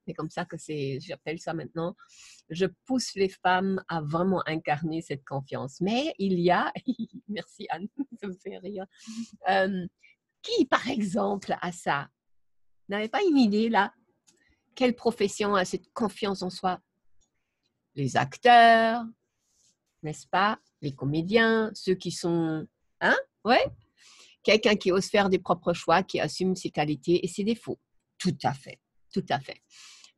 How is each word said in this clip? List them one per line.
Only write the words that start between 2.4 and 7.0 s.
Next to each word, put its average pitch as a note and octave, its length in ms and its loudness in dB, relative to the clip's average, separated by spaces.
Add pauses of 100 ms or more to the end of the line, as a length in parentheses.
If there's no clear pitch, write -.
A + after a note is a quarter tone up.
je F3 180 -2 (180)
pousse B3+ 300 -4
les F#3+ 140 0
femmes F#3 580 0
à E3 140 -4
vraiment E3+ 440 0
incarner D#3+ 560 -4
cette C#3+ 240 -10
confiance. C3+ 560 -8
Mais A#3+ 380 -2
il F#3+ 200 0
y F3 120 4
a, G#3+ 200 2 (140)
<laughs> - 420 -6